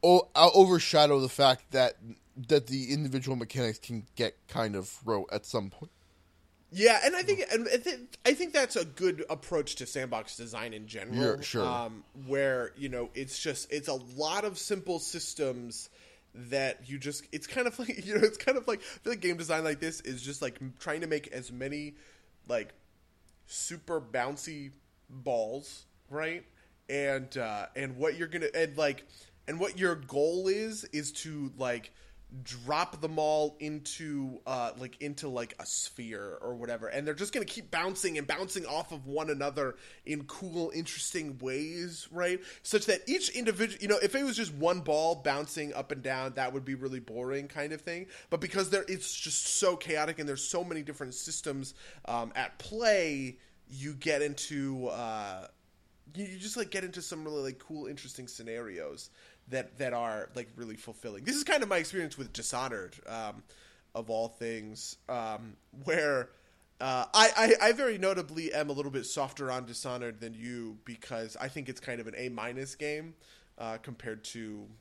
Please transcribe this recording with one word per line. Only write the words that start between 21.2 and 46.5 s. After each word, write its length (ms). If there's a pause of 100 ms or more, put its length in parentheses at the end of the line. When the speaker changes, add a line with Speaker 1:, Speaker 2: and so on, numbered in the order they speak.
Speaker 2:
as 220
many, 460 (540)
like, 240 (720)
super 560
bouncy 720 (380)
balls, 760 (240)
right? 340 (460)
And, 480
uh, 300 (100)
and 180
what 220
you're 100
gonna, 260
and, 220
like, 300 (420)
and 140
what 160
your 180
goal 540
is, 360
is 280
to, 440
like, 360 (500)
drop 560
them 180
all 420
into, 880
uh, 320
like, 240
into, 280
like, 300
a 60
sphere 760
or 140
whatever, 320
and 200
they're 60
just 180
gonna 140
keep 260
bouncing 460
and 100
bouncing 380
off 260
of 140
one 240
another 460 (300)
in 200
cool, 500
interesting 600
ways, 760
right? 300 (200)
Such 260
that 200
each 220
individual, 520
you 60
know, 140
if 140
it 80
was 120
just 180
one 280
ball 340
bouncing 600
up 180
and 80
down, 320
that 180